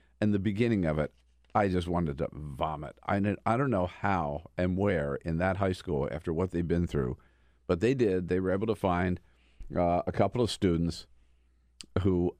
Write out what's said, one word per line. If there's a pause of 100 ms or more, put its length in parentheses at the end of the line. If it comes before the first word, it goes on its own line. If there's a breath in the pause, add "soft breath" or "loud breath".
(180 soft breath)
and
the
beginning
of
it, (400)
I
just
wanted
to
vomit. (100)
I, (280)
I
don't
know
how (120)
and
where
in
that
high
school,
after
what
they've
been
through, (540 soft breath)
but
they
did.
They
were
able
to
find, (560 soft breath)
uh,
a
couple
of
students (960)
who,